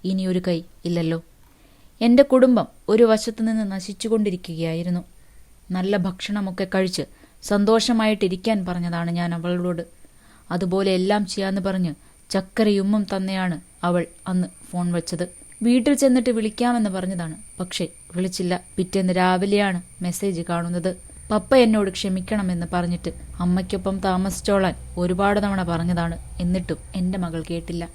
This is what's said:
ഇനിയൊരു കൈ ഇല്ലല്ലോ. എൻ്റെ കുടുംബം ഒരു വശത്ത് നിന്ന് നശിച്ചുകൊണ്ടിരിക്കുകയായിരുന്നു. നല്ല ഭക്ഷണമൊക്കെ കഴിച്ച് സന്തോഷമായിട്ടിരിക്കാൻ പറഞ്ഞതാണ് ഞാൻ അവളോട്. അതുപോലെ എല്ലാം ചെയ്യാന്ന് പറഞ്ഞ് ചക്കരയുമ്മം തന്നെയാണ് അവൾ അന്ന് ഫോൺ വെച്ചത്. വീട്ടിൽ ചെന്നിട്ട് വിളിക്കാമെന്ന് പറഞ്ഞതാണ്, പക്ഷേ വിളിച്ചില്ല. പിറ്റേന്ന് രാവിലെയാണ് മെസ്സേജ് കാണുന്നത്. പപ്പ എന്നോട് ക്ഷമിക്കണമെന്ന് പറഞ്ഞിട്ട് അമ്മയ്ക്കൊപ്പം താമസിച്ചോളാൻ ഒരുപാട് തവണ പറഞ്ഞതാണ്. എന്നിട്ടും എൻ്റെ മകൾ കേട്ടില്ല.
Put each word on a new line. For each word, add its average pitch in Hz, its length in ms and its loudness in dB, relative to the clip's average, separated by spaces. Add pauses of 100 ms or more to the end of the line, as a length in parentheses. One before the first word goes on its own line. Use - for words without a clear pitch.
ഇനിയൊരു 185 440 0
കൈ 170 100 0 (260)
ഇല്ലല്ലോ. 170 340 0 (800)
എൻ്റെ 240 220 8
കുടുംബം 254 440 6 (220)
ഒരു 220 160 6
വശത്ത് 220 380 0
നിന്ന് 220 300 -2
നശിച്ചുകൊണ്ടിരിക്കുകയായിരുന്നു. 180 1300 -4 (680)
നല്ല 185 260 0
ഭക്ഷണമൊക്കെ 190 680 -4
കഴിച്ച് 190 380 0 (400)
സന്തോഷമായിട്ടിരിക്കാൻ 214 1200 2
പറഞ്ഞതാണ് 175 440 -4
ഞാൻ 170 240 -2
അവളോട്. 175 480 -2 (680)
അതുപോലെ 190 400 0
എല്ലാം 190 360 2
ചെയ്യാന്ന് 190 340 -2
പറഞ്ഞ് 185 320 -2 (380)
ചക്കരയുമ്മം 202 720 2
തന്നെയാണ് 185 540 -2 (280)
അവൾ 175 180 2 (240)
അന്ന് 185 220 0 (220)
ഫോൺ 175 220 -2
വെച്ചത്. 170 320 -4 (380)
വീട്ടിൽ 247 320 4
ചെന്നിട്ട് 254 360 4
വിളിക്കാമെന്ന് 220 600 0
പറഞ്ഞതാണ്, 185 460 -4 (240)
പക്ഷേ 185 260 -4 (280)
വിളിച്ചില്ല. 180 460 -2 (160)
പിറ്റേന്ന് 185 400 0
രാവിലെയാണ് 185 640 2 (220)
മെസ്സേജ് 180 460 -2
കാണുന്നത്. 170 420 -2 (400)
പപ്പ 214 260 2
എന്നോട് 220 340 6
ക്ഷമിക്കണമെന്ന് 185 840 -2
പറഞ്ഞിട്ട് 175 380 -2 (300)
അമ്മയ്ക്കൊപ്പം 185 580 0
താമസിച്ചോളാൻ 190 760 0 (240)
ഒരുപാട് 190 440 2
തവണ 196 200 0
പറഞ്ഞതാണ്. 170 540 -2 (240)
എന്നിട്ടും 180 380 -2 (180)
എൻ്റെ 185 220 -2
മകൾ 165 240 -4
കേട്ടില്ല. 170 420 -6 (100)